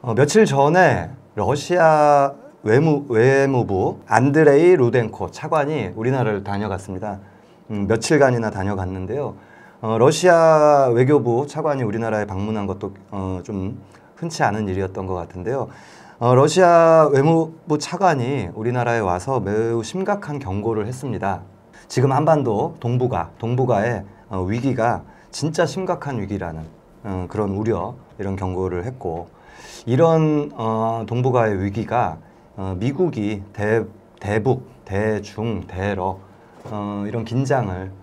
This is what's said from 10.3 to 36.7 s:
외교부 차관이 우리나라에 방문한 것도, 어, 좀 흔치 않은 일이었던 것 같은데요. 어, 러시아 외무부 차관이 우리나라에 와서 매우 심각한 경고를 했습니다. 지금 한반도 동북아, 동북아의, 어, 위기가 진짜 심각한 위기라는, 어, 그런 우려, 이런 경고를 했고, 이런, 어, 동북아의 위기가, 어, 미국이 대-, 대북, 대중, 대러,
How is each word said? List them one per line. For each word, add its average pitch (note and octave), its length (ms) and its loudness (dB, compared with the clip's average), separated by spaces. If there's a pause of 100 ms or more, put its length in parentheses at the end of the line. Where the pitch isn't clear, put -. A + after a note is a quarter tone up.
외교부 B2+ 560 2
차관이 D3 340 -4
우리나라에 A2 440 -2
방문한 G#2 400 -4
것도, F#2+ 260 -8 (180)
어, F#2+ 320 -6
좀 G#2 380 -8 (360)
흔치 E3 280 -6
않은 G#2+ 240 0
일이었던 F#2+ 380 -4
것 F#2 80 -6
같은데요. F#2 540 -6 (520)
어, B2 140 4
러시아 E3 760 6
외무부 D#3+ 680 2
차관이 C#3+ 760 -2
우리나라에 A#2 460 -2
와서 G2 400 -2
매우 A2 420 -2
심각한 F#3+ 560 -6
경고를 G#2+ 480 -4
했습니다. G2 540 -6 (480)
지금 C3 240 0
한반도 D3 680 0
동북아, A#2+ 600 -2
동북아의, A#2 680 -2 (260)
어, F#2+ 120 -6
위기가 A#2 600 -2 (300)
진짜 D#3+ 340 -2
심각한 E3+ 540 -6
위기라는, F2+ 420 -8 (400)
어, F#2 260 -8
그런 G2+ 220 -4
우려, G#2 460 -4 (220)
이런 G2 180 -6
경고를 F#2 480 -4
했고, F2+ 500 -10 (520)
이런, D3+ 680 2
어, A2 520 -4
동북아의 A#2 560 0
위기가, G2+ 540 -4 (400)
어, F#2+ 220 -6
미국이 A2+ 640 -4 (100)
대-, G#2+ 320 0 (340)
대북, A2+ 480 -2 (200)
대중, G#2+ 800 -4
대러, F#2+ 520 -4 (520)